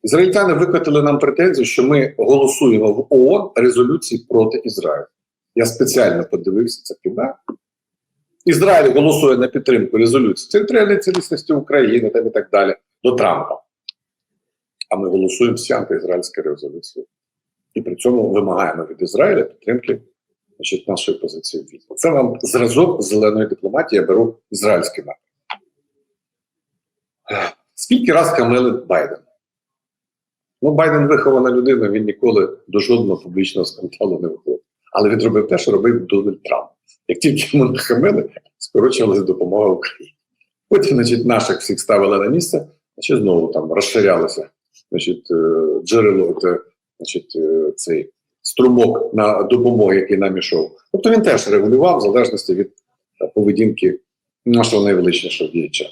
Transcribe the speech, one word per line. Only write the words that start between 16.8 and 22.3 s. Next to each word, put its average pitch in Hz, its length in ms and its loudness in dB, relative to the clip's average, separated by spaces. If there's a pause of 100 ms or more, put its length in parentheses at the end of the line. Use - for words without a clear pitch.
І - 80 -6
при 87 140 -10
цьому 120 340 0
вимагаємо 92 540 -2
від - 180 -12
Ізраїля 135 420 0
підтримки, - 580 -6 (540)
значить, - 320 -8
нашої 95 300 -4
позиції - 460 -10
в - 40 -20
війні. - 140 -20 (140)
Це 165 140 -2
вам 131 320 0